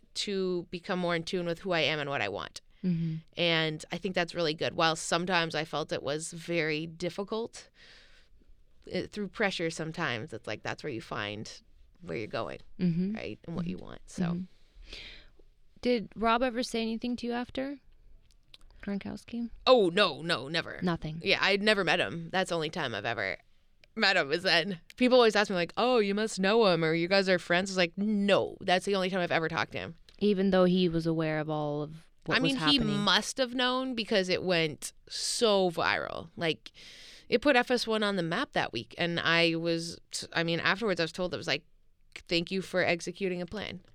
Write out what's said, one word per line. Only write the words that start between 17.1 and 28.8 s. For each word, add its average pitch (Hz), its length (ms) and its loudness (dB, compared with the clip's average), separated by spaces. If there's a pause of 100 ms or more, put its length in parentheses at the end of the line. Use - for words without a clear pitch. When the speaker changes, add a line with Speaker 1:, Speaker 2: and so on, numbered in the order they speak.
Speaker 2:
to 240 100 -8
you 233 60 -4
after 262 440 -6 (1080)
Gronkowski? 202 680 -8 (180)
Speaker 1:
Oh, 226 260 6
no, 170 280 2
no, 156 260 -2
never. 160 340 -4
Speaker 2:
Nothing? 165 420 -2
Speaker 1:
Yeah, 185 180 2
I'd 196 200 2
never 208 220 4
met 170 160 2
him. 165 320 -4
That's 185 180 0
the 180 60 0
only 156 140 -2
time 139 260 -4
I've 104 100 -6
ever 104 320 -4 (580)
met 196 220 4
him 143 140 2
is 170 120 0
then. 175 360 2 (180)
People 254 200 6
always 233 180 8
ask 208 140 2
me, 196 60 -2
like, 175 220 0
"Oh, 240 220 4
you 202 160 2
must 214 240 -2
know 214 280 4
him 165 160 4
or 160 100 2
you 170 140 0
guys 190 220 4
are 185 100 6
friends." 180 300 0
It's 190 80 -4
like, 175 200 2
"No, 202 640 2
that's 185 240 2